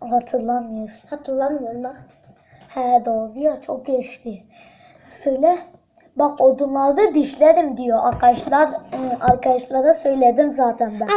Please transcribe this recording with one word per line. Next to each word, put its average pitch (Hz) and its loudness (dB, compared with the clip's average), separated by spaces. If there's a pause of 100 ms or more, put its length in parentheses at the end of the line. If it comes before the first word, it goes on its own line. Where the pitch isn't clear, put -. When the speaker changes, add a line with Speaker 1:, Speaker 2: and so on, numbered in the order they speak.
Speaker 1:
hatırlamıyor. 233 -4 (200)
Speaker 2:
Hatırlamıyorum 269 -6
bak. 269 -14 (640)
Speaker 1:
He, 247 2
doğru 220 -4
ya, 285 0
çok - -10
geçti. 240 -6 (640)
Söyle. 294 0 (580)
Bak, 285 0
odunları 277 2
dişlerim 302 2
diyor. 240 -2
Arkadaşlar, 247 2
e, - -10 (220)
arkadaşlara 254 2
söyledim 269 2
zaten 233 -2
ben. - -2 (100)